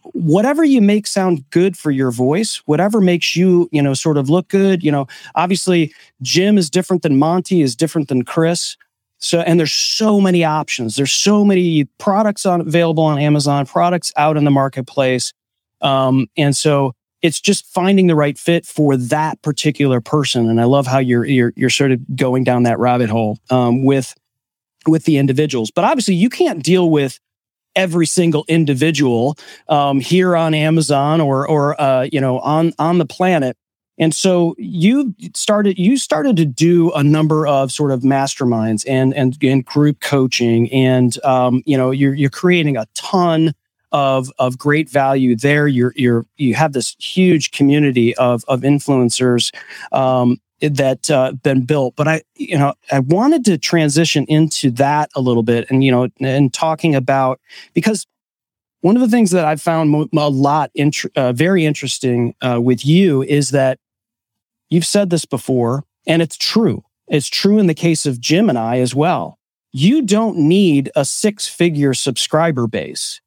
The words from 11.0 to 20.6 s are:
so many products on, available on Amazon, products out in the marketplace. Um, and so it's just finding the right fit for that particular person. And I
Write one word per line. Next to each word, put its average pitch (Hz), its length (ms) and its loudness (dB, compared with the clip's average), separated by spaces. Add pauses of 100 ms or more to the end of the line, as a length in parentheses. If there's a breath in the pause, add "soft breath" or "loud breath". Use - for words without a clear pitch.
so 208 340 2
many 175 400 2 (140)
products 208 460 -2
on, 175 160 0
available 160 420 0
on 151 140 0
Amazon, 143 480 0
products 175 520 -2
out 151 180 2
in 147 80 0
the 147 80 2
marketplace. 131 840 -2 (480)
Um, 131 460 0 (100)
and 143 180 2
so 139 380 0 (280)
it's 165 180 -2
just - 260 -2
finding 190 420 2
the 165 80 4
right 147 220 0
fit 170 280 -2
for 143 320 0
that 151 440 -4
particular 143 600 -2
person. 127 480 -2
And 113 100 2
I 117 60 2